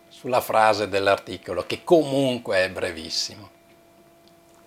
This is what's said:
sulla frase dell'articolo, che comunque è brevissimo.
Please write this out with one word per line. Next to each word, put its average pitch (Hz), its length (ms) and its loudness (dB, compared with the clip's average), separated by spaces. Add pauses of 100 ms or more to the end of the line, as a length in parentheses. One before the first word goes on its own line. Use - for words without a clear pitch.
sulla 123 320 -4
frase 110 480 4
dell'articolo, 98 800 -2
che - 180 -6
comunque 135 800 2
è 92 60 -2
brevissimo. 92 800 -8 (1160)